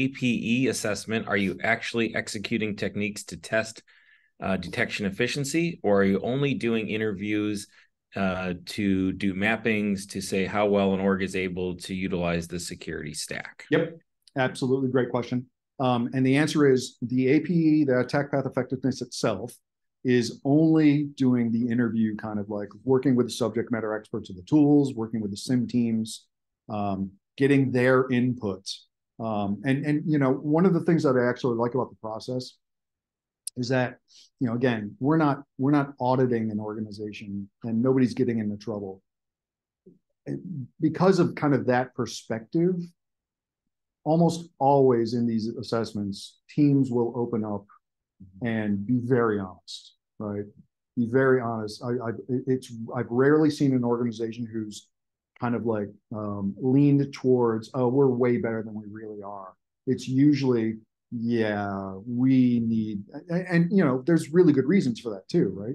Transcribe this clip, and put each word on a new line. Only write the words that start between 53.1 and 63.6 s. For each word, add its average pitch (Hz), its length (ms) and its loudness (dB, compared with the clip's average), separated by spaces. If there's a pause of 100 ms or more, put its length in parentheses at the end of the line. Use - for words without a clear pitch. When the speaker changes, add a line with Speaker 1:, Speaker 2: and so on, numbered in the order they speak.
Speaker 2:
rarely 147 400 4
seen 139 240 0
an 123 100 0
organization 117 680 -4
who's 107 380 -10 (500)
kind 120 160 -2
of 110 120 -4
like, 104 220 -2 (260)
um, 101 420 -4
leaned 139 560 4
towards, 120 640 2
"Oh, 127 140 2
we're 135 200 4
way 120 300 2
better 113 240 -4
than 110 100 -12
we 107 180 -10
really 107 320 -12
are." 98 300 -14 (340)
It's 127 220 -2
usually, 127 680 4 (340)
"Yeah, 104 960 -2
we 123 540 4
need," 110 440 -2 (240)
and, 175 180 -2
and, 170 240 2